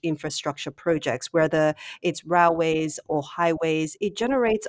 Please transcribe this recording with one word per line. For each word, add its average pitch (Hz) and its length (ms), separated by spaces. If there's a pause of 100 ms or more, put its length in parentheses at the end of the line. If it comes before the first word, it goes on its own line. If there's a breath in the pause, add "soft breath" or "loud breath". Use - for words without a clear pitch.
infrastructure 151 640
projects, 147 640
whether 156 420 (280 loud breath)
it's 165 220
railways 165 840
or 156 140
highways. 160 800
It 196 160
generates 233 520